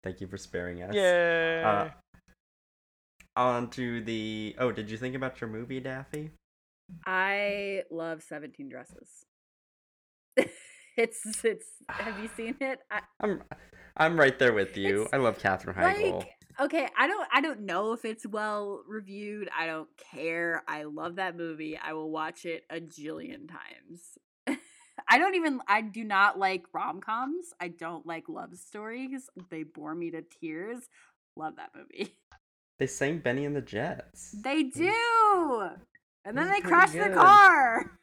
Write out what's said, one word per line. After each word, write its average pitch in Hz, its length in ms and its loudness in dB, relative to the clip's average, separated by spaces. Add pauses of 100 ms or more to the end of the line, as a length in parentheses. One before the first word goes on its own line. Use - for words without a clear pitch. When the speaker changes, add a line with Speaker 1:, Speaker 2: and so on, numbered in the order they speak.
Speaker 1:
Thank 92 160 -10
you 98 60 -8
for 98 100 -12
sparing 87 460 -8
us. 98 120 -8
Speaker 2:
Yay. 170 680 2
Speaker 1:
Uh, 160 260 2 (1500)
on 123 340 0
to 120 320 -6
the, 110 560 -6
oh, 123 140 2
did 104 180 -6
you 110 60 -6
think 127 180 -6
about 131 260 -6
your 117 80 -6
movie, 123 320 -8
Daffy? 135 500 -10 (760)
Speaker 3:
I 196 840 -2
love 165 320 -8
Seventeen 143 460 -14
Dresses. - 560 -20 (1120)
<laughs> - 100 2 (480)
It's, 226 480 -4
it's, 220 220 -2 (240)
have 202 320 -8
you 220 120 -8
Speaker 1:
<sighs> - 40 -16
Speaker 3:
seen 233 240 -8
it? 262 200 -6 (100)
I 208 100 -4 (180)
Speaker 1:
I'm, 196 240 -2 (540)
I'm 160 240 4
right 135 180 6
there 127 140 6
with 98 240 0
you. 98 280 2
Speaker 3:
It's, - 100 -2
Speaker 1:
I - 20 2
love 120 220 2
Katherine 95 360 0
Heigl. 349 440 2
Speaker 3:
like, - 100 -8 (320)
okay, 285 260 0 (120)
I 254 80 4
don't, 381 260 -2
I 269 80 4
don't 277 200 -4
know 202 340 -2
if 226 100 -10
it's 226 220 -8
well 208 600 -6
reviewed. 208 640 -10 (100)
I 165 80 -2
don't 160 220 -8 (240)
care. 165 560 -4
I 151 140 -6
love 156 340 -8
that 185 180 -4
movie. 156 480 -8
I 156 120 -8
will 156 160 -8
watch 156 340 -6
it 165 240 -8
a 165 100 -10
jillion 156 720 -14
times. - 680 -20 (280)
<laughs> - 140 -4 (480)
I 233 80 10
don't 370 180 4
even, 302 320 0
I 208 140 4
do 220 240 -8
not 196 340 4
like 190 260 0 (100)
rom-coms. 247 840 -6
I 180 100 -6
don't 170 380 -10
like 165 220 -10
love - 300 -12
stories. 254 720 -12 (180)
They 160 140 -10
bore 156 320 -12
me 170 160 -6
to 160 100 -10
tears. 170 680 -12 (480)
Love 156 180 -10
that - 180 -16
movie. - 460 -12
<laughs> - 40 -20 (540)
Speaker 1:
They 135 80 0
sang 147 340 -4
Benny 135 260 -2
and 143 100 -2
the 135 60 0
Jets. - 680 -8
Speaker 3:
They 262 240 -4
Speaker 1:
It 302 100 2
was 254 80 -10
Speaker 3:
do! 381 960 2 (540)
And 214 120 -6
then 330 120 0
Speaker 1:
it - 20 -2
was 403 60 4
Speaker 3:
they 403 40 2
Speaker 1:
pretty 370 80 -4
Speaker 3:
crash 349 240 8
the - 60 -4
Speaker 1:
good. 403 160 0
Speaker 3:
car! 359 880 10